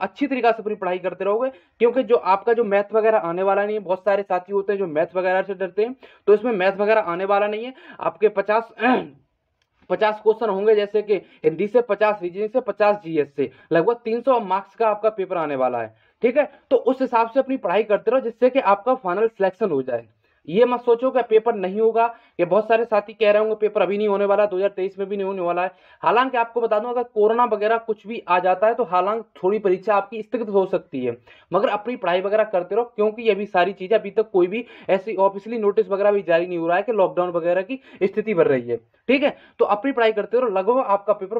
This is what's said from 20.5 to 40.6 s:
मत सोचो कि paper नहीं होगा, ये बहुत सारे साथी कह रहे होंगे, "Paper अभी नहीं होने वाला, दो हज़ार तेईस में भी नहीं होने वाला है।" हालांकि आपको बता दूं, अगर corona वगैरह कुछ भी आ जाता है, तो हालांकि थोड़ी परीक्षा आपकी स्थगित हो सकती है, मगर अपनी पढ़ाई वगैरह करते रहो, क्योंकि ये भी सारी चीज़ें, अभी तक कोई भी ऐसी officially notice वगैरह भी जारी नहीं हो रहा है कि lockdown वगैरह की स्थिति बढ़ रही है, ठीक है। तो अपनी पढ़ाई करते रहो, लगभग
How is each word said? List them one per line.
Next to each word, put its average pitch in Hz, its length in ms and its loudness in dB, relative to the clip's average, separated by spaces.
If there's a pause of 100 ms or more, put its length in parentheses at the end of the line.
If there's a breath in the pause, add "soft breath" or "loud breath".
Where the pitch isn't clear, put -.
मत 247 160 -2
सोचो 247 300 2
कि 240 120 0
paper 220 320 2
नहीं 190 260 -4
होगा, 226 240 2 (360 loud breath)
ये 175 40 2
बहुत 208 240 0
सारे 233 160 2
साथी 214 280 -2
कह 214 180 2
रहे 208 100 4
होंगे, 214 160 0
"Paper 208 260 0
अभी 196 160 -2
नहीं 214 100 0
होने 196 160 0
वाला, 202 220 2
दो 185 100 -4
हज़ार 196 140 0
तेईस 190 280 -8
में 196 100 -6
भी 202 80 -6
नहीं 196 100 -4
होने 190 160 -6
वाला 175 200 -2
है।" 185 80 -4 (320 soft breath)
हालांकि 247 360 2
आपको 233 220 -2
बता 214 180 0
दूं, 240 120 -6
अगर 240 140 -2
corona 226 420 2
वगैरह 214 340 0
कुछ 214 260 -8
भी 220 220 -10
आ 180 120 4
जाता 185 260 2
है, 233 80 2
तो 233 100 -2
हालांकि 185 380 -2 (160)
थोड़ी 196 220 0
परीक्षा 190 340 0
आपकी 202 280 -2
स्थगित 220 260 -6
हो 196 180 2
सकती 139 380 -6
है, 120 120 -4 (360 soft breath)
मगर 202 180 2
अपनी 208 260 -4
पढ़ाई 185 240 0
वगैरह 202 260 0
करते 185 280 -4
रहो, 233 120 0
क्योंकि 214 360 -4
ये 220 120 2
भी 202 120 -6
सारी 190 260 0
चीज़ें, 190 260 0
अभी 196 120 -6
तक 214 200 -2
कोई 185 160 2
भी 226 180 -4 (240 loud breath)
ऐसी 190 280 0
officially 196 420 -2
notice 202 300 0
वगैरह 202 240 2
भी 202 120 0
जारी 170 220 2
नहीं 175 120 -6
हो 165 100 -4
रहा 170 80 2
है 202 60 0
कि 233 120 -4
lockdown 175 360 0
वगैरह 175 320 0
की 262 180 -8 (240 loud breath)
स्थिति 208 300 -2
बढ़ 156 140 2
रही 123 200 0
है, 117 80 -4 (320)
ठीक 262 140 2
है। 277 140 0 (220 loud breath)
तो 240 80 4
अपनी 208 260 -2
पढ़ाई 226 200 2
करते 208 260 -2
रहो, 254 120 0
लगभग 202 380 0